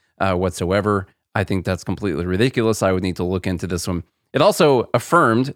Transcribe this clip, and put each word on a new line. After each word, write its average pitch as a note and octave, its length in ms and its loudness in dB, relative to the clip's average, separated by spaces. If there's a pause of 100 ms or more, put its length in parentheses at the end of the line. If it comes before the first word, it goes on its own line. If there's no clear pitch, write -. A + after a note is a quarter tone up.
(200)
uh, F#2+ 140 0
whatsoever. F#2 720 0 (280)
I G#2+ 80 0
think F#2+ 220 -4
that's F#2 180 -4
completely F2 420 -4
ridiculous. A2 580 0
I F#2+ 80 2
would F#2 120 -2
need F#2 140 -2
to F#2 60 -4
look F#2 240 -2
into F2+ 200 -4
this F2 200 -4
one. F2 160 -4 (300)
It C3 80 0
also D3+ 520 4
affirmed B2+ 640 2